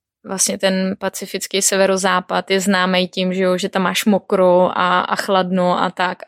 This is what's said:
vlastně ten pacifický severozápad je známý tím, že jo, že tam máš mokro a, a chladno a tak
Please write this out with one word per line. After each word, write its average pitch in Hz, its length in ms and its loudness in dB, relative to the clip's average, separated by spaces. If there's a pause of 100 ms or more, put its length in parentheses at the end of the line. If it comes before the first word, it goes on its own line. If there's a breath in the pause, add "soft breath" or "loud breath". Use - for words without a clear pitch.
(260)
vlastně 196 320 -4
ten 190 420 0
pacifický 190 640 -6
severozápad 190 920 0
je 190 80 2
známý 185 480 2
tím, 185 260 -4
že 190 100 -2
jo, 185 140 2
že 190 120 -4
tam 190 120 -2
máš - 240 -2
mokro 185 720 2
a, 180 240 2
a - 140 -4
chladno 185 680 0
a 180 80 -2
tak 180 260 -4 (100)